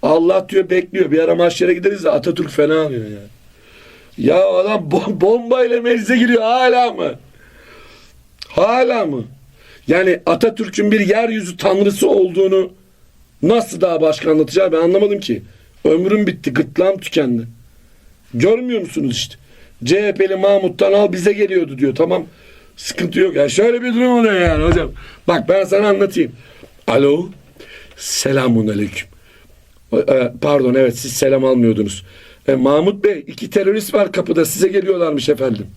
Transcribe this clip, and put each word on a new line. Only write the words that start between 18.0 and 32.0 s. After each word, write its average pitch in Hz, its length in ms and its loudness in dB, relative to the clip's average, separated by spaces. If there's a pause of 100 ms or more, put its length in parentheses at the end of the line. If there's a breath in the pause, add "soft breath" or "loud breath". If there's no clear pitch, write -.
Görmüyor 220 480 0
musunuz 143 340 -6
işte? - 200 -10 (480 soft breath)
C 190 240 0
H 196 60 -2
P'li 196 220 -2
Mahmut 190 440 0
Tanal 196 320 4
bize 185 220 0
geliyordu 180 440 -2
diyor. 131 180 0
Tamam, 175 300 0 (520 soft breath)
sıkıntı - 420 -6
yok. 180 160 2
Yani 139 160 0
şöyle 226 300 2
bir 247 120 -4
durum 247 180 2
oluyor 220 300 4
yani 160 220 2
hocam. 165 280 0 (360 loud breath)
Bak 165 220 0
ben 190 140 4
sana 202 240 2
anlatayım. 190 440 0 (560 loud breath)
Alo, 139 420 2 (680 loud breath)
selamun 127 680 -2
aleyküm. 104 400 -6 (840 soft breath)
E, 131 380 0 (100)
pardon, 139 320 0
evet 131 240 2
siz 135 160 -10
selam 135 320 0
almıyordunuz. 113 600 0 (420 loud breath)